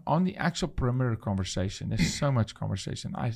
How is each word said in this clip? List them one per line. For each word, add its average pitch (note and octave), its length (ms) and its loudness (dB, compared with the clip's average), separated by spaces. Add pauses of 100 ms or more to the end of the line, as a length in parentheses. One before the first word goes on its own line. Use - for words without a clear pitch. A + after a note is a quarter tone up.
on D#3+ 160 4
the F#3 140 0
actual E3 320 0
perimeter B2 460 2
conversation, F#2+ 760 -2
there's F2+ 240 2
so C#3+ 180 2
much - 240 2
conversation. - 600 -6
I, A#2 200 -2